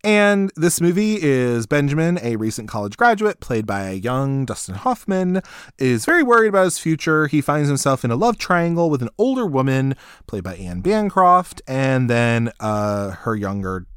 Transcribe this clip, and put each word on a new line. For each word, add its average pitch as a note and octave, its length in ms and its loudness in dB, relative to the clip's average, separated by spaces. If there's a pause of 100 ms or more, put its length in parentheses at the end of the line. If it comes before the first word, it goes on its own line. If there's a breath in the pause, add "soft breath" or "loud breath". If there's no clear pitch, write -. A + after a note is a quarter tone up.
And G3+ 520 4
this D#3+ 240 0
movie G3+ 400 2
is B2 440 2
Benjamin, D3 560 0
a A#2 140 -4
recent A2 320 -6
college G#2 300 -8
graduate, G#3+ 420 2
played A2 260 -4
by G2 180 -4
a F#2+ 100 -6
young C3+ 500 -2
Dustin F#2+ 320 -8
Hoffman, F#3 680 -2 (360 loud breath)
is B2 260 0
very E4 200 4
worried A#3 260 4
about F#3+ 160 4
his E3+ 120 -2
future. D#3 500 0
He D3+ 120 2
finds D3 300 0
himself C3+ 340 0
in A#2+ 80 0
a A#2+ 60 0
love A3 200 2
triangle E3+ 520 0
with C3+ 120 0
an A#2 60 -4 (100)
older B3+ 280 0
woman, C3+ 500 0 (320 loud breath)
played G2 160 -8
by F#2+ 120 -10
Anne F2+ 260 -8
Bancroft, F#3 880 2
and C3 400 0
then, A#2 500 2
uh, G#2 520 -2
her A2 220 -6
younger F#2+ 520 -6 (120)